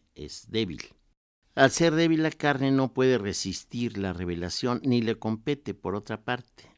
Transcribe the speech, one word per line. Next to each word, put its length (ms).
es 380
débil. 300
Al 160
ser 220
débil 300
la 80
carne 400
no 220
puede 240
resistir 800
la 160
revelación, 720
ni 160
le 180
compete 540
por 200
otra 300
parte. 540